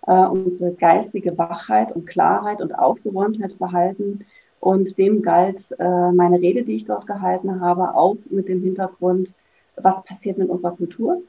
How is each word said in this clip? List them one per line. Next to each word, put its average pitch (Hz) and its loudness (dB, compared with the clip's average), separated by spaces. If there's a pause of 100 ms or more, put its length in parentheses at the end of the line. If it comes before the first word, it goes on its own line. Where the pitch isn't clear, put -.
äh, 190 2
unsere 185 2
geistige 175 2
Wachheit 175 -2
und 170 -8
Klarheit 208 0
und - -6
Aufgeräumtheit 202 -2
behalten. 190 -2 (340)
Und 190 0
dem 196 2
galt, 185 0
äh, 180 2
meine 180 6
Rede, 185 2
die 220 -4
ich 220 -8
dort 208 -8
gehalten 185 -4
habe, 180 0
auch 190 2 (120)
mit 190 -4
dem 185 -2
Hintergrund, 185 -2 (440)
was 190 0
passiert 190 -10
mit 185 0
unserer 175 -4
Kultur 240 -4